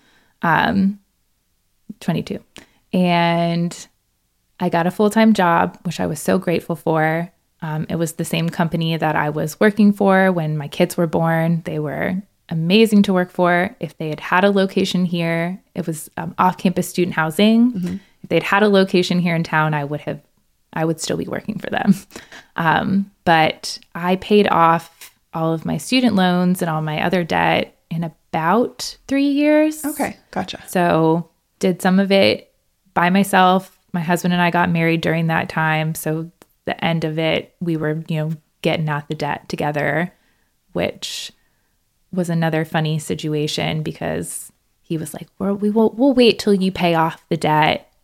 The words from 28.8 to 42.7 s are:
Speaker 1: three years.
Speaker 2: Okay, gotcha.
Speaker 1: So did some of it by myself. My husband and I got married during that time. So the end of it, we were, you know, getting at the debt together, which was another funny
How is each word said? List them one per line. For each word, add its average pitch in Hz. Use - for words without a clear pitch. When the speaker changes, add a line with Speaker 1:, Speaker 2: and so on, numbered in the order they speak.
Speaker 1:
three 277
years. 302
Speaker 2:
Okay, 285
gotcha. -
Speaker 1:
So 165
did 185
some 185
of 196
it 202
by 175
myself. 190
My 175
husband 175
and 175
I 170
got 175
married 165
during 165
that 160
time. 156
So 165
the -
end 165
of 156
it, -
we 170
were, 156
you 160
know, 156
getting 160
at 147
the 156
debt 147
together, 151
which -
was 180
another 165
funny 156